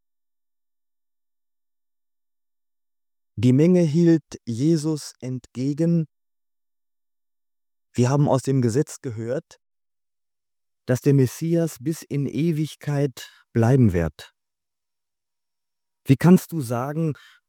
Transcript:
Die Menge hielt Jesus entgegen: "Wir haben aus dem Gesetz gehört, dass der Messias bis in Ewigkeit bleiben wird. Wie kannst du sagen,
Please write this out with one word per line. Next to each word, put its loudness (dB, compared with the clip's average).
Die 2
Menge 4
hielt 4
Jesus -4
entgegen: -4
"Wir 0
haben 2
aus 2
dem 0
Gesetz -2
gehört, -10
dass -2
der 2
Messias 0
bis -8
in -6
Ewigkeit -4
bleiben 4
wird. -4
Wie 4
kannst 4
du -8
sagen, -6